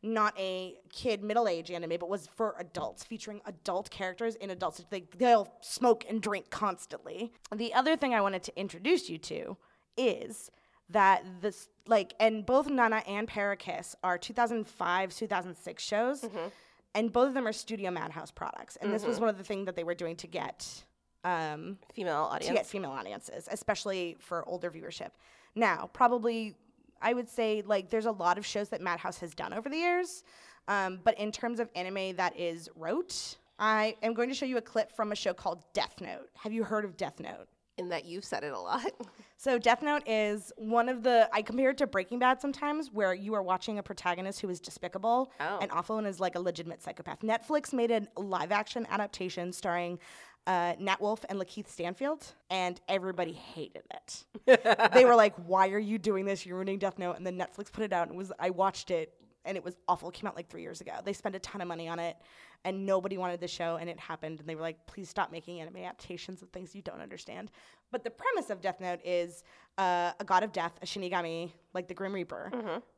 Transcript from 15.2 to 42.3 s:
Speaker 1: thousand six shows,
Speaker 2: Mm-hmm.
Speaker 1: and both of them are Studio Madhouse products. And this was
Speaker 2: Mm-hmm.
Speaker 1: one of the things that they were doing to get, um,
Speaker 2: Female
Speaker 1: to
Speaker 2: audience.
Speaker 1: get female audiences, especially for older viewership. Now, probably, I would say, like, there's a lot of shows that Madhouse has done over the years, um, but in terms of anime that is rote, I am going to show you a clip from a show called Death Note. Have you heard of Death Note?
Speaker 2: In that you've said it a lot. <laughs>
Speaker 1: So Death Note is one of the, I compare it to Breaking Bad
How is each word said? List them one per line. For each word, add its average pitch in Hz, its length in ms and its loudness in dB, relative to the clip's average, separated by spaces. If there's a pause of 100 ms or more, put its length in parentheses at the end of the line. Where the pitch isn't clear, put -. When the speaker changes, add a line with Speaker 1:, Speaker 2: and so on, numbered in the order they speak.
Speaker 1:
thousand 180 280 0
six - 260 -12
shows, 247 400 2
Speaker 2:
Mm-hmm. 196 260 -6 (460)
Speaker 1:
and 220 160 2
both 247 180 6
of 262 60 -2
them 262 120 2
are 214 80 0
Studio 196 360 -4
Madhouse 160 400 -6
products. - 520 -10
And 208 100 0
this 214 140 0
was 233 100 2
Speaker 2:
Mm-hmm. 208 80 0
Speaker 1:
one 220 60 4
of 196 80 -2
the 190 60 -14
things 196 200 -4
that 180 120 -6
they 170 80 -4
were 175 100 -2
doing 170 220 -6
to 165 100 -14
get, - 580 -10 (400)
um, 165 540 -2 (160)
Speaker 2:
Female 190 340 0
Speaker 1:
to - 60 -2
Speaker 2:
audience. - 200 -2
Speaker 1:
get 214 120 2
female 190 240 -6
audiences, 117 600 -10
especially 185 680 -4
for - 260 -6
older 175 240 -6
viewership. 160 400 -12 (440)
Now, 202 400 0
probably, 226 600 2 (460)
I 233 140 2
would 240 160 -4
say, 220 340 2
like, 196 240 0
there's 220 180 2
a 226 60 2
lot 180 240 2
of 202 80 -8
shows 208 240 -2
that 175 140 -6
Madhouse 180 380 -2
has 170 140 -10
done - 200 -6
over 226 160 -6
the 311 80 -4
years, 349 440 0 (460)
um, 190 340 0
but 226 160 6
in 208 140 -2
terms 233 280 -4
of 233 140 -2
anime 185 420 -4
that 180 220 0
is 170 380 -4
rote, 196 600 -4 (220)
I 220 440 2
am 226 100 0
going 240 160 0
to 269 60 -4
show 262 120 -4
you 254 120 0
a 220 40 -2
clip 220 300 -2
from 208 200 -2
a 202 40 -4
show - 160 -2
called 175 400 -6
Death - 280 0
Note. 139 340 -10
Have - 180 -8
you 226 120 0
heard 214 200 0
of 180 140 -10
Death - 220 -6
Note? - 280 -12 (280)
Speaker 2:
In 180 120 -6
that 170 160 -4
you've 175 200 -10
said - 200 -4
it 147 80 -6
a 107 80 -6
lot. 156 260 -2
<laughs> 403 60 -2 (440)
Speaker 1:
So 254 220 2
Death 233 240 4
Note 294 240 2
is 214 500 0
one 233 320 2
of 247 140 -2
the, 233 280 8
I 214 120 2
compare 247 260 4
it 269 100 2
to 285 80 4
Breaking 196 320 -2
Bad 254 220 4